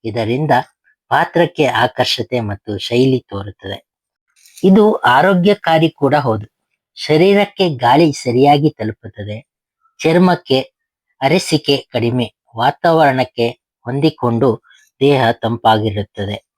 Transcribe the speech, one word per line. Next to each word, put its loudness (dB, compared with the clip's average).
ಇದರಿಂದ -4
ಪಾತ್ರಕ್ಕೆ 0
ಆಕರ್ಷತೆ -4
ಮತ್ತು -8
ಶೈಲಿ 0
ತೋರುತ್ತದೆ. -14
ಇದು 4
ಆರೋಗ್ಯಕಾರಿ 2
ಕೂಡ -2
ಹೌದು. -2
ಶರೀರಕ್ಕೆ 0
ಗಾಳಿ 2
ಸರಿಯಾಗಿ 2
ತಲುಪುತ್ತದೆ, -12
ಚರ್ಮಕ್ಕೆ 2
ಅರಸಿಕೆ 0
ಕಡಿಮೆ, -4
ವಾತಾವರಣಕ್ಕೆ 0
ಹೊಂದಿಕೊಂಡು -2
ದೇಹ 2
ತಂಪಾಗಿರುತ್ತದೆ. -2